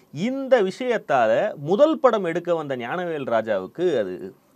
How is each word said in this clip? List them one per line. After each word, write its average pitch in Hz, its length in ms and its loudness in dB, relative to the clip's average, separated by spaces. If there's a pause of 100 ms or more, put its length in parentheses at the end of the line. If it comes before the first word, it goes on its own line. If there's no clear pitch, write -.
(140)
இந்த 254 500 0
விஷயத்தால 185 920 0
முதல் 208 440 2
படம் 220 240 2
எடுக்க 170 320 -2
வந்த 143 220 -4
ஞானவேல் 151 500 -6
ராஜாவுக்கு 113 720 0
அது 92 340 -6 (220)